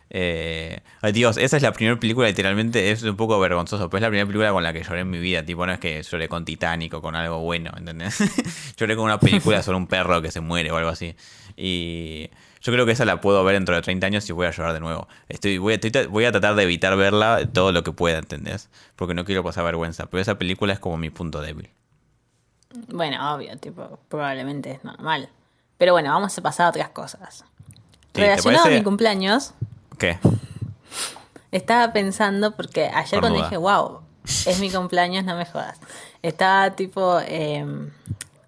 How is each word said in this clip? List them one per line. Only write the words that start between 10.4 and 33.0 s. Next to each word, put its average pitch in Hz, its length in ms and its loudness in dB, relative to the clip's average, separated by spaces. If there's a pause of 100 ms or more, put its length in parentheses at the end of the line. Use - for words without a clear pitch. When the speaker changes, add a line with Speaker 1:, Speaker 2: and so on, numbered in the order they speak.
Speaker 1:
muere 82 300 -2
o 82 60 0
algo 82 120 -2
así. 82 260 -8 (400)
Y 85 760 -6 (320)
yo 120 120 -2
creo 123 140 4
que 113 60 6
esa 123 120 2
la 92 160 2
puedo 101 220 4
ver 95 100 4
dentro 90 220 2
de 85 80 0
treinta 92 240 -2
años 101 220 -2
y 85 40 -8
voy 87 140 0
a 82 40 -2
llorar 82 220 -4
de 80 60 -6
nuevo. 82 280 -8 (200)
Estoy, 98 320 -4
voy 107 140 0
a, - 20 2
estoy 107 160 -2
ta-, 113 160 0
voy 107 180 0
a 120 60 2
tratar 104 240 2
de 104 80 6
evitar 92 340 2
verla 104 560 4
todo 92 180 4
lo 87 120 2
que 80 80 -6
pueda, 85 260 0
¿entendés? 78 520 -10 (260)
Porque 87 180 -4
no 87 120 -4
quiero 92 180 0
pasar 87 200 -4
vergüenza, 82 440 -4
pero 92 140 -2
esa 101 180 -2
película 92 340 -2
es 92 60 -8
como 82 180 -6
mi 80 140 -6
punto 76 300 -8
débil. 76 280 -12 (1160)
Speaker 2:
Bueno, 147 480 -4
obvio, - 240 -12
tipo, - 400 -16 (100)
probablemente 139 640 -6
es 135 120 -16
normal. 143 460 -6 (480)
Pero 180 160 6
bueno, 156 180 4
vamos 190 260 0
a 180 40 -8
pasar 160 240 2
a 170 40 6
otras 156 200 -2
cosas. - 560 -16 (220)
Speaker 1:
Sí, - 60 -20 (400)
¿te 202 80 -2
Speaker 2:
Relacionado 208 400 6
a - 40 8
Speaker 1:
parece? 277 140 6
Speaker 2:
mi 208 40 4
cumpleaños, 202 720 2 (440)
Speaker 1:
¿Qué? 87 200 0 (1300)
Speaker 2:
estaba 226 420 4
pensando, 202 640 0
porque 165 320 -2
ayer 180 320 0